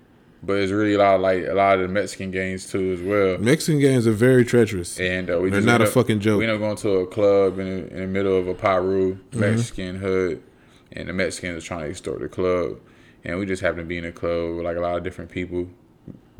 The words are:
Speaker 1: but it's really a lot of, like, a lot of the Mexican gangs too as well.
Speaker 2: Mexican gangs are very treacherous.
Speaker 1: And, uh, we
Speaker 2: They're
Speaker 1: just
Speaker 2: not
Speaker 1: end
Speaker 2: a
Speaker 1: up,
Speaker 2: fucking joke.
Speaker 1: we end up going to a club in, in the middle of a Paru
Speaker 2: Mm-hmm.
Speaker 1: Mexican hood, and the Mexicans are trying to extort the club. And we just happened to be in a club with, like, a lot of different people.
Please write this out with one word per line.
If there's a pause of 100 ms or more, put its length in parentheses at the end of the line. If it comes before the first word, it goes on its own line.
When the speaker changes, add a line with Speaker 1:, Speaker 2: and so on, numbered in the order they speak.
(420)
Speaker 1:
but
it's
really
a
lot
of,
like,
a
lot
of
the
Mexican
gangs
too
as
well.
Speaker 2:
Mexican
gangs
are
very
treacherous.
Speaker 1:
And,
uh,
we
Speaker 2:
They're
Speaker 1:
just
Speaker 2:
not
Speaker 1:
end
Speaker 2:
a
Speaker 1:
up,
Speaker 2:
fucking
joke.
Speaker 1:
we
end
up
going
to (100)
a
club
in, (220)
in
the
middle
of
a
Paru
Speaker 2:
Mm-hmm.
Speaker 1:
Mexican
hood, (500)
and
the
Mexicans
are
trying
to
extort
the
club. (460)
And
we
just
happened
to
be
in
a
club
with,
like,
a
lot
of
different
people. (720)